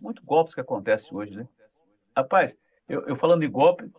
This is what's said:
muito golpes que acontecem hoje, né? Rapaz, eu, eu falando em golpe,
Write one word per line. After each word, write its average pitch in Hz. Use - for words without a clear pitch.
muito -
golpes 160
que 135
acontecem 110
hoje, 101
né? 120
Rapaz, 139
eu, -
eu 143
falando 165
em 139
golpe, 151